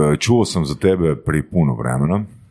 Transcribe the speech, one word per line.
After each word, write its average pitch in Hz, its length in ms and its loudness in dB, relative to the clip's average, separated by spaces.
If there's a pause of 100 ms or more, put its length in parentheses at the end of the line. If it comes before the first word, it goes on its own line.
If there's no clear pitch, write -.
(180)
čuo 117 280 2
sam 85 200 -2
za 69 100 -6
tebe 85 400 0
prije 76 280 -2
puno 73 320 0
vremena. 65 480 -2 (280)